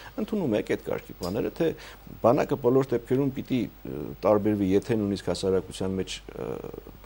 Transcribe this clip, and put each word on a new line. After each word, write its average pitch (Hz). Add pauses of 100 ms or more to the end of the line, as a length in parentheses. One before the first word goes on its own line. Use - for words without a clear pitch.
(220)
Ընդունում 175
եք -
այդ -
կարգի -
բաները, 95
թե 165 (580)
բանակը 135
բոլոր 135
դեպքերում 131
պիտի, -
ը, 65 (240)
տարբերվի, 104
եթե 101
նույնիսկ 101
հասարակության 95
մեջ, -
ը, - (540)